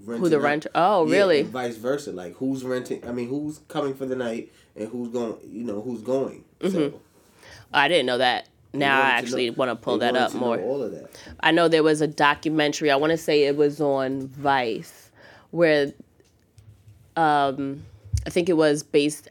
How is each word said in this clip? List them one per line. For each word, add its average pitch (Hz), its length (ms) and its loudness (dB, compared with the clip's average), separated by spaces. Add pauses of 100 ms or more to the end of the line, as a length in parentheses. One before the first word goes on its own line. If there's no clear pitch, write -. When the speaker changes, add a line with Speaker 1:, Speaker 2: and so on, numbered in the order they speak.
Speaker 1:
renting 117 200 -6
Speaker 2:
Who 175 60 2
the 151 80 2
Speaker 1:
out. 139 40 -2
Speaker 2:
renter? 143 320 -2
Oh, 180 320 2
Speaker 1:
Yeah, 156 100 0
Speaker 2:
really? 185 240 4
Speaker 1:
and 110 100 -4
vice 120 260 -6
versa. 123 340 -4
Like, 90 260 -12
who's 131 280 -4
renting? 127 420 -6
I 120 60 -8
mean, 123 160 -6
who's 151 400 -6
coming 143 260 -4
for 135 120 -8
the 127 100 -4
night 117 360 -6 (220)
and 107 140 -8
who's 120 220 -8
going? 117 260 -4 (120)
You 107 140 -12
know, 107 180 -6
who's 117 220 -8
going? 123 400 -4 (160)
Speaker 2:
Mm-hmm. 190 160 -2
Speaker 1:
So. 147 260 -2 (720)
Speaker 2:
I 143 140 4
didn't 151 200 2
know 123 120 0
that. 123 300 0 (300)
Now 139 180 4
Speaker 1:
They 135 60 4
Speaker 2:
I - 20 4
Speaker 1:
wanted 135 60 4
to 120 60 4 (100)
Speaker 2:
actually 123 240 -2
Speaker 1:
know, 127 60 -10
Speaker 2:
wanna 123 200 0
pull 117 220 -2
Speaker 1:
they 120 80 0
Speaker 2:
that 120 80 2
Speaker 1:
wanted 123 100 4
Speaker 2:
up - 80 -2
Speaker 1:
to - 60 -6
know 127 80 -2
Speaker 2:
more. 117 140 0
Speaker 1:
all 131 220 -4
of 101 100 -6
that. 78 180 -16 (300)
Speaker 2:
I 160 120 2
know 170 160 4
there 160 140 4
was 156 180 2
a 151 60 0
documentary, 151 840 2
I 139 60 4
wanna 156 220 2
say 151 260 2
it 143 120 0
was 147 240 2
on 135 480 -2
Vice, 135 800 -4 (400)
where, 156 420 4 (1200)
um, 143 640 0 (440)
I 170 40 -6
think 175 180 0
it 180 80 4
was 151 260 4
based 147 480 0